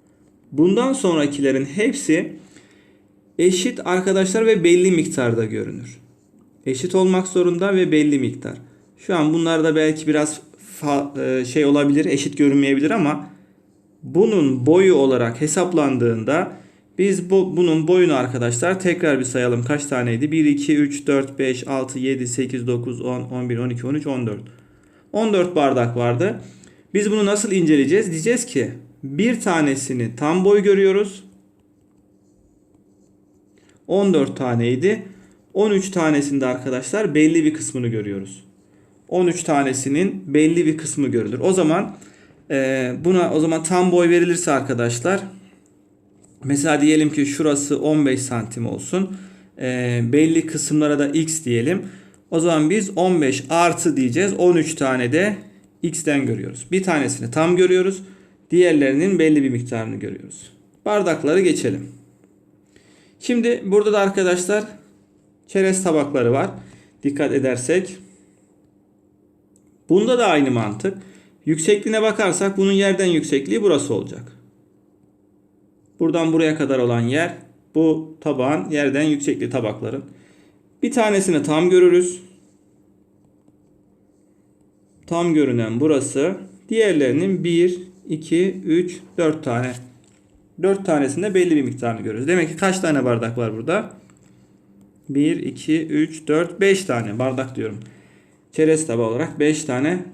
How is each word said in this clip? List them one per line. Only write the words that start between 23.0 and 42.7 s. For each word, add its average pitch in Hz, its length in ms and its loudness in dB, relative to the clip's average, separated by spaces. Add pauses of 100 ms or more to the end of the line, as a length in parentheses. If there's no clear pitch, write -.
on, 123 200 -6
on 123 300 -6
bir, 117 80 -2
on 127 120 -4
iki, 120 160 -8
on 135 80 -4
üç, 147 120 -6
on 127 200 -4
dört. 101 160 -6 (680)
On 214 200 0
dört 180 240 0
bardak 127 400 2
vardı. 120 440 -2 (540)
Biz 202 160 0
bunu 214 160 2
nasıl 208 260 0
inceleyeceğiz? 165 580 2
Diyeceğiz 170 360 -2
ki 117 240 -4 (320)
bir 202 380 -2
tanesini 135 760 -2
tam 165 280 0
boy 202 180 4
görüyoruz. 196 640 2 (2500)
On 190 280 2
dört 135 220 0
taneydi. 127 640 0 (520)
On 214 160 2
üç 190 200 0
tanesinde 143 560 0
arkadaşlar 135 680 -4
belli 156 300 4
bir 151 100 2
kısmını 127 340 -6
görüyoruz. 101 560 -8 (640)
On 180 180 2
üç 170 160 -2
tanesinin 143 840 -2
belli 156 400 2
bir 156 100 0
kısmı - 320 -4
görülür. 113 320 -2
O 190 120 2
zaman, 180 440 0 (540)
e, 131 420 -2 (120)